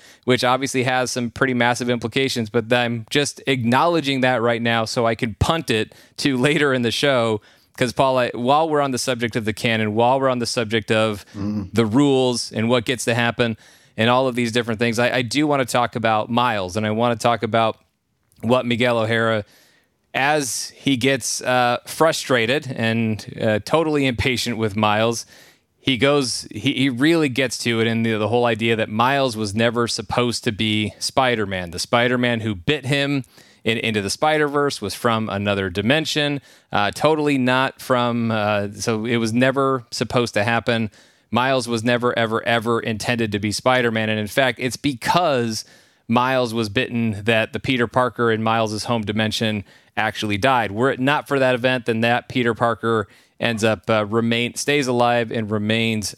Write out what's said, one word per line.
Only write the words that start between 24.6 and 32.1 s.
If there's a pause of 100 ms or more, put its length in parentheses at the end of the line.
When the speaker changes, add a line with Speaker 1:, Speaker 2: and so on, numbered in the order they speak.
Speaker 1:
Miles, (540)
he
goes,
he,
he
really
gets
to
it
in
the,
the
whole
idea
that
Miles
was
never
supposed
to
be
Spider-Man.
The
Spider-Man